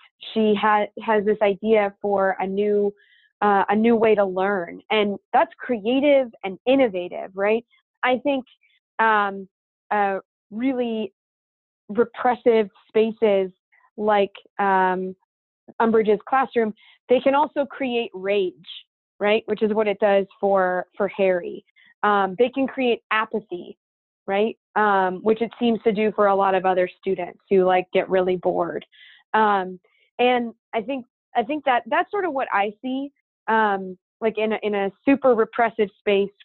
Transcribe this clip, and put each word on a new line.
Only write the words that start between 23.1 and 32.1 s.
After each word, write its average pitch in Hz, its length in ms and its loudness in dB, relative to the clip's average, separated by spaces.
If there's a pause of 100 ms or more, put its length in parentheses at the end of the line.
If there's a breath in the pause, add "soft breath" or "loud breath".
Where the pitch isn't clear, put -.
apathy, 214 640 -6 (480)
right? 202 320 -2 (160)
Um, 190 480 2
which 220 200 0
it 220 180 -6
seems 233 240 0
to 226 80 2
do 214 200 0
for 208 140 2
a 196 80 4
lot 190 220 2
of 185 100 -2
other 185 220 0 (120)
students 175 380 -6 (100)
who, 190 160 4
like, 185 280 2
get 185 180 0
really 185 260 0
bored. 175 480 -4 (480 loud breath)
Um, 196 460 0 (400)
and 240 360 0 (200)
I 226 80 -4
think, 254 240 -8 (300)
I 233 80 0
think 294 220 -6
that 247 200 0
that's 320 240 -2